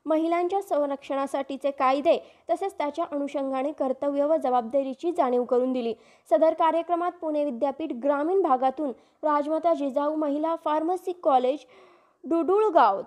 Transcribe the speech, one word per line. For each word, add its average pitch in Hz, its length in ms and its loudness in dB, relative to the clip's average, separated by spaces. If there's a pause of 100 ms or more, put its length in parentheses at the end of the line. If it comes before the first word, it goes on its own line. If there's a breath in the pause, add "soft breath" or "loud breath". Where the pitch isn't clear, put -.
महिलांच्या 339 560 0
संरक्षणासाठीचे 277 1080 -4
कायदे 277 460 2 (340 loud breath)
तसेच 381 280 -4
त्याच्या 294 340 -4
अनुषंगाने 277 600 -4
कर्तव्य 285 520 -2
व 311 120 2
जबाबदारीची 262 760 -2
जाणीव 247 320 0
करून 254 280 0
दिली. 233 220 -2 (360 soft breath)
सदर 320 240 4
कार्यक्रमात 339 580 0
पुणे 311 320 -4
विद्यापीठ 285 480 -4 (120)
ग्रामीण 302 380 0
भागातून 262 480 0 (320 soft breath)
राजमाता 302 520 0
जिजाऊ 285 420 -2
महिला 302 380 -2 (100)
फार्मसी 320 480 -2 (100)
कॉलेज 262 420 2 (600 soft breath)
डुडुळगाव 330 840 4